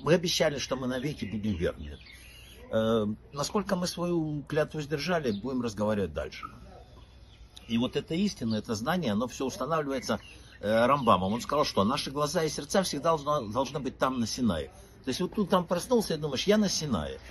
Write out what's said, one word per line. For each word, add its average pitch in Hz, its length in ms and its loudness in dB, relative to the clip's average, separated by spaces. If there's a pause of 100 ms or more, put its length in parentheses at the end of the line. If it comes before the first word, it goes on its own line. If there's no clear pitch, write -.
мы 139 120 4
обещали, 165 460 2
что - 180 -2
мы 127 100 -2
навеки 131 380 -4
будем 101 320 -2
верны. 73 400 -4 (760)
Э, 110 340 2 (280)
насколько 185 420 -2
мы 180 120 0
свою 160 600 -2
клятву 151 320 0
сдержали, 151 520 0
будем 123 300 -2
разговаривать 104 520 0
дальше. 73 340 -6 (1200)
И 117 80 2
вот 120 200 0
эта 147 180 -4
истина, 170 400 0
это 107 200 -2
знание, 147 360 0
оно 110 160 0
всё 135 180 -4
устанавливается, 135 720 -2 (420)
э, 113 240 4
Рамбамом. 113 480 4
Он 117 80 -2
сказал, 143 240 2
что - 180 2
наши 139 280 0
глаза 147 320 0
и 156 60 2
сердца 160 320 0
всегда 151 280 0
должно, 147 320 2
должны 131 400 -2
быть 127 160 -6
там, 131 240 2
на 113 40 2
Синае. 98 460 0 (320)
То - 60 -4
есть 123 100 -2
вот 180 140 -2
тут 202 160 0
там 180 160 4
проснулся 190 480 0
и 156 40 -2
думаешь: 151 300 -4
«Я 208 100 6
на 208 120 4
Синае». 78 500 -2 (120)